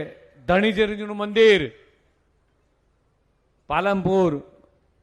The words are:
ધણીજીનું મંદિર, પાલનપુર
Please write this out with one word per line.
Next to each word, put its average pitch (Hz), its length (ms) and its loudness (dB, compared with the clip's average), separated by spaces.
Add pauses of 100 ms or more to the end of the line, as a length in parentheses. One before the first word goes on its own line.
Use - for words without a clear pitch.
(480)
ધણીજીનું 208 720 -2
મંદિર, 208 520 4 (2000)
પાલનપુર 185 720 -2 (600)